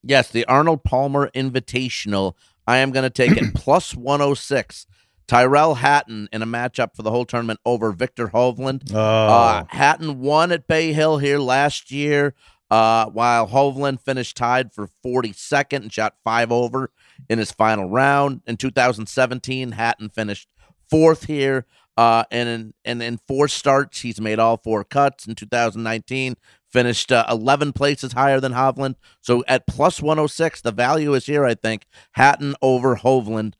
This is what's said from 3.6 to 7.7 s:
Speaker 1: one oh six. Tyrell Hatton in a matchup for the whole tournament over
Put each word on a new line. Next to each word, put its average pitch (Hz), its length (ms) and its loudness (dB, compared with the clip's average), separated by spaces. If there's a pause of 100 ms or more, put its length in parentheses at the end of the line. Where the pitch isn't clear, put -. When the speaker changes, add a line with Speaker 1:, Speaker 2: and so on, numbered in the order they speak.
Speaker 1:
one 139 260 -2
oh 143 120 0
six. - 540 -6 (400)
Tyrell 135 480 4
Hatton 120 580 0
in 110 80 -6
a 110 40 -4
matchup 120 500 -6
for 117 60 -16
the 107 100 -4
whole 123 140 -2
tournament 117 400 -6
over 113 260 0